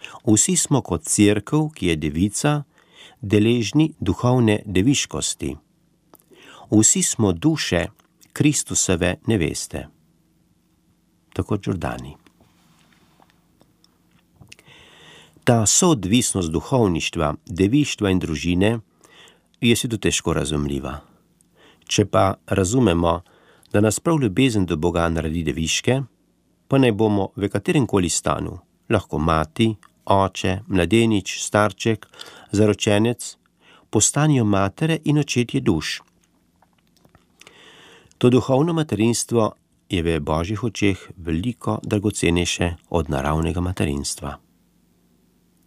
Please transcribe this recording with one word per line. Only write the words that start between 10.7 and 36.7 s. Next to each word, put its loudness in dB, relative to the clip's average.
Tako -4
Giordani. -8
Ta 4
soodvisnost 0
duhovništva, 0
devištva 0
in 2
družine 0
je 4
si -4
tu -4
težko -2
razumljiva. -4
Če 2
pa 2
razumemo, 2
da 2
nas 0
prav -2
ljubezen 0
do -2
Boga 0
naredi -2
deviške, -2
pa 2
naj 4
bomo 0
v -2
katerem 0
koli 0
stanu, -4
lahko -2
mati, 0
oče, 0
mladenič, 0
starček, 0
zaročenec, 0
postanejo 2
matere 0
in 2
očetje -2
duš. -2